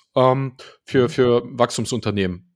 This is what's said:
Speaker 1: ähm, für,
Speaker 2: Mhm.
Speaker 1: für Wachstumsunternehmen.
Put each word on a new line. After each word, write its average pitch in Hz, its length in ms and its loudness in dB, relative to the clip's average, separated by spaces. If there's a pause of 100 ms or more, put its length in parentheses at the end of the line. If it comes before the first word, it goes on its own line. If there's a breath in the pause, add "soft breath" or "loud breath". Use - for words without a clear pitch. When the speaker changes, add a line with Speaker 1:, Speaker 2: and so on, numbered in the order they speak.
(160)
Speaker 1:
ähm, 131 400 2 (280 loud breath)
für, 131 200 0
Speaker 2:
Mhm. 120 60 0
Speaker 1:
für 120 360 2
Wachstumsunternehmen. 107 1120 -4